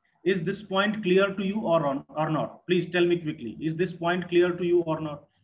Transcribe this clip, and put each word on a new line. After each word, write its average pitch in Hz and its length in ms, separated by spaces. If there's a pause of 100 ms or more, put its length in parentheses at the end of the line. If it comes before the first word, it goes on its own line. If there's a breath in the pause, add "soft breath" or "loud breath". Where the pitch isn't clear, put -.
(240)
is 175 200
this 160 180
point 196 420
clear 190 300
to 196 120
you 202 160
or 165 240
on, 139 240
or 151 200
not? 135 380
Please 175 200
tell 175 180
me 175 140
quickly. 135 420
Is 160 140
this 180 180
point 170 340
clear 175 240
to 175 140
you 175 160
or 151 180
not? 147 240 (200)